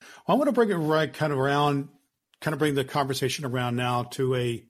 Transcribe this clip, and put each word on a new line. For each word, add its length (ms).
Well, 120
I 20
wanna 140
bring 160
it 60
right 360
kind 220
of 60
around, 500
kind 140
of 60
bring 160
the 100
conversation 600
around 300
now 280
to 320
a, 340